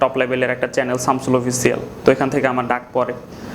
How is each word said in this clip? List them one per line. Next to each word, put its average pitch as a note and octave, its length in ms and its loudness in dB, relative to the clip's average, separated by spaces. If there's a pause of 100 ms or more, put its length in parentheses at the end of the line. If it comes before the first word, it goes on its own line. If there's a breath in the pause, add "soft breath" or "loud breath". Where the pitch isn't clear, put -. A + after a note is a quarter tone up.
টপ B2+ 160 2
লেভেলের B2+ 340 2
একটা B2+ 160 -2
চ্যানেল B2 300 -2
শামসুল B2+ 400 2
অফিসিয়াল, B2 440 0 (240)
তো C3 80 8
এখান C3+ 180 0
থেকে C3+ 160 2
আমার B2 200 -2
ডাক A#2+ 160 -2 (100)
পড়ে। B2 200 0 (420 loud breath)